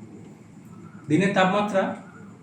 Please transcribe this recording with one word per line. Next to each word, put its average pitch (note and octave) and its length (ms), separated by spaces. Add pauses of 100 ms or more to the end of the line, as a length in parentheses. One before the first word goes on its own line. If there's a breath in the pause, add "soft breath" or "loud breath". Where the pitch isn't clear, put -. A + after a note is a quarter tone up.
(1080)
দিনের F#3+ 260
তাপমাত্রা G3 480 (600)